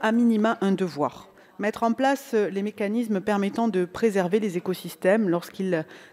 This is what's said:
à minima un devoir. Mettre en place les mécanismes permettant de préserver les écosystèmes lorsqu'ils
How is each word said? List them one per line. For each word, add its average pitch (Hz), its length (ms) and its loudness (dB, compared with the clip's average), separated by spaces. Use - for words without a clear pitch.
à 220 100 2
minima 226 480 2
un 196 120 2
devoir. 151 580 -2
Mettre 214 260 -4
en 233 100 2
place 269 400 0
les 196 280 0
mécanismes 208 600 -2
permettant 202 460 0
de 185 180 0
préserver 196 540 0
les 185 180 -4
écosystèmes 185 720 0
lorsqu'ils 170 560 -2